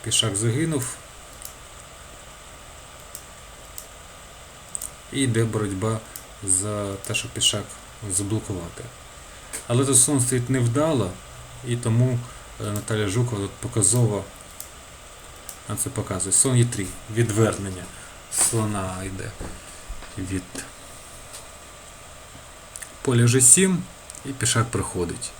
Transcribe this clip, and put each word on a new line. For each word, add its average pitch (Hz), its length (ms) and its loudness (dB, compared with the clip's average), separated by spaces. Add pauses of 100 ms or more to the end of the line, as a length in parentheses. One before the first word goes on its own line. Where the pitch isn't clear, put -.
пішак 110 320 2
загинув. 120 600 0 (4000)
І 143 80 2
йде 117 220 4
боротьба 107 560 0 (440)
за 101 520 0
те, 107 200 -6
щоб - 160 -2
пішак - 320 2 (480)
заблокувати. 98 720 -2 (840)
Але 123 180 6
тут 131 140 6
слон 143 220 6
стоїть 123 280 2
невдало, 127 640 4 (560)
і 120 100 0
тому, 120 420 4 (420)
е, - 20 -4
Наталя 104 440 0
Жукова 113 340 2
тут 98 100 -2
показово 107 720 4 (1500)
на 107 60 -4
це - 140 -2
показує. 95 440 -2
Слон 131 240 6
Е 120 80 8
три, 104 200 -2 (280)
відвернення 101 680 2 (500)
слона 98 680 2
йде 98 280 -6 (840)
від 92 260 -2 (2500)
поля 120 260 6
Ж 127 140 8
сім, 180 420 8 (420)
і 143 40 -4
пішак 117 380 2
приходить. - 720 -2